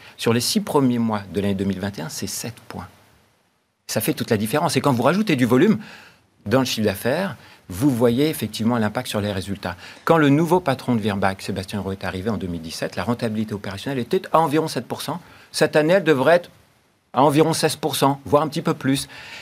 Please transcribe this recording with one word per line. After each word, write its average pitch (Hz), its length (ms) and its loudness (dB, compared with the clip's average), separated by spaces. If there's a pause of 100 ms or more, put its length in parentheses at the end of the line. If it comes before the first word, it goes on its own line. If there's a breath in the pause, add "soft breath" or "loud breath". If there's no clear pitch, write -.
(180 loud breath)
Sur 117 160 2
les 120 60 2
six 202 200 -2
premiers 131 380 2
mois 107 240 -2 (100)
de 101 80 -2
l'année 101 140 0
deux 95 100 -2
mille 92 160 -2
vingt 98 180 -6
et 151 40 -8
un, 160 80 -8
c'est - 160 -8
sept - 300 -10 (120)
points. 95 200 -12 (960)
Ça - 160 -2
fait 160 100 0
toute - 160 -6
la 113 80 4
différence. 147 400 0
Et 123 60 2
quand - 100 4
vous 113 100 2
rajoutez 175 340 2
du 123 100 2
volume 135 320 4 (640 loud breath)
dans 113 140 2
le 127 80 2
chiffre 107 200 -2
d'affaires, 131 500 -2 (320 loud breath)
vous 107 220 0
voyez 120 380 4
effectivement 117 500 -2
l'impact 107 300 -2
sur 107 120 -2
les 101 120 -2
résultats. 95 420 -6 (300 loud breath)
Quand 165 140 6
le 147 100 6
nouveau 160 320 4
patron 131 340 -2
de 110 60 0
Virbac, 98 420 -2
Sébastien 98 380 -6
Roux, 92 100 -6
est 95 140 -8
arrivé 92 260 -4
en 101 60 -2
deux 90 100 -6
mille 85 140 -6
dix-sept, 82 340 -8
la 95 80 -6
rentabilité 110 520 -4
opérationnelle 101 440 -8
était 185 240 -2 (100)
à 160 60 4
environ 156 300 2
sept 127 180 -6
pour - 160 -8
cent. 160 180 -8 (300 loud breath)
Cette 151 240 2
année, 156 200 4
elle 196 100 2
devrait 151 320 6
être - 140 -4 (640)
à 127 120 4
environ 151 300 4
seize 156 200 0
pour 139 220 -4
cent, 139 280 2
voire 147 200 2
un 156 40 -2
petit 160 140 -6
peu 160 120 -2
plus. 135 340 -2 (340 loud breath)